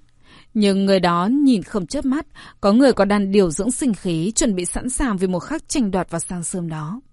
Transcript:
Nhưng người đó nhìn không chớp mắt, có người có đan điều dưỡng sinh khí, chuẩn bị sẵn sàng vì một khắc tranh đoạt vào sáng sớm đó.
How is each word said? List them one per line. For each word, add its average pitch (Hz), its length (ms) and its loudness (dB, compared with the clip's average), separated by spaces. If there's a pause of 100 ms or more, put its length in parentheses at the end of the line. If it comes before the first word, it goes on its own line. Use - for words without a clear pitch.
(540)
Nhưng 196 320 2
người 190 140 4
đó 175 320 0
nhìn 262 320 4
không 196 240 -6
chớp 277 180 -6
mắt, 285 220 -2 (340)
có 202 120 2
người 247 200 6
có 196 120 2
đan 202 260 0
điều 190 200 4
dưỡng 202 200 -2
sinh 254 220 -2
khí, 175 420 -2
chuẩn 233 200 0
bị 180 100 -4
sẵn 233 240 -6
sàng 240 280 -2
vì 185 100 -2
một 180 120 -2
khắc - 300 -8
tranh 220 220 0
đoạt 185 180 -2
vào 170 100 -6
sáng 175 240 -8
sớm 170 260 -6
đó. 160 320 -8 (100)